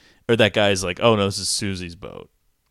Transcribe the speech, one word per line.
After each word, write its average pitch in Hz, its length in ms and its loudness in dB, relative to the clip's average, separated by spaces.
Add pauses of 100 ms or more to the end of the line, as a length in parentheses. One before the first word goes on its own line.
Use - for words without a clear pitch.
(280)
or 117 80 2
that 110 160 4
guy's 101 320 2
like, 90 180 -6
"Oh, 113 140 6
no, 101 80 2
this 98 160 -2
is 90 80 -6
Susie's 90 480 -6
boat." 50 340 -18 (400)